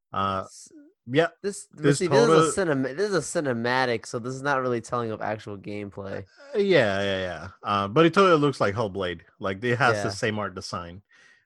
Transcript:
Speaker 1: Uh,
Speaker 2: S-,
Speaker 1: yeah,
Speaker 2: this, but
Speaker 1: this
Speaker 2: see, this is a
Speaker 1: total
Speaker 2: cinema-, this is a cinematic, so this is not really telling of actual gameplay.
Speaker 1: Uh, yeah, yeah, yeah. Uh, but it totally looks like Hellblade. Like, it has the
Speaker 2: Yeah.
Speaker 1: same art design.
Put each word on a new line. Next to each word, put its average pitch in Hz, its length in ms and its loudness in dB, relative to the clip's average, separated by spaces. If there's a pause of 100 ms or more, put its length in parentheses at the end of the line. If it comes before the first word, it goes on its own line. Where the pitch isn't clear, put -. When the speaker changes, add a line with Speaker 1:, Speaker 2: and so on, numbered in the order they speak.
(140)
Speaker 1:
Uh, 98 320 -2
Speaker 2:
S-, - 260 -20 (340)
Speaker 1:
yeah, 131 200 2 (160)
Speaker 2:
this, 196 280 -10
but 147 120 -12
Speaker 1:
this 147 160 4
Speaker 2:
see, 185 80 0
this - 160 2
is - 20 6
a - 20 6
Speaker 1:
total 160 240 6
Speaker 2:
cinema-, 135 440 0
this 202 160 -2
is 170 260 -2
a 170 60 0
cinematic, 123 640 0
so 127 120 -6
this 123 160 -8
is 131 60 -10
not 135 220 0
really 123 180 0
telling 117 300 -4
of 107 100 -8
actual 107 380 -6
gameplay. 101 680 -10 (300)
Speaker 1:
Uh, 226 40 -2
yeah, 127 440 4
yeah, 98 180 0
yeah. 87 280 -8 (140)
Uh, 101 240 0
but 143 200 4
it 160 80 0
totally 185 260 6
looks 147 220 0
like 101 120 2
Hellblade. 95 460 -4 (200)
Like, 98 220 -4
it 120 140 0
has 117 220 2
the 107 100 -4
Speaker 2:
Yeah. 101 60 -6
Speaker 1:
same 107 240 -4
art 95 160 -6
design. 92 480 -12 (440)